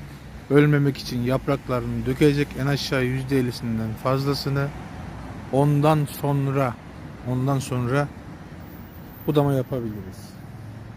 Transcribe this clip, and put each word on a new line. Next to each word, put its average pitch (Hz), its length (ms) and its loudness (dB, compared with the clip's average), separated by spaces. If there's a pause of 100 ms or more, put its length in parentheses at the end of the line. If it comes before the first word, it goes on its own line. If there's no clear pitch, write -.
(500)
Ölmemek 143 480 6
için - 240 -4
yapraklarını 123 840 0
dökecek, 139 420 4 (120)
en 135 80 0
aşağı 139 360 0
yüzde 131 360 2
ellisinden 113 540 -2 (100)
fazlasını. 139 640 0 (840)
Ondan 147 540 6
sonra, 139 680 0 (580)
ondan 131 280 0
sonra 127 480 0 (1200)
budama 143 260 4
yapabiliriz. 117 760 -4 (680)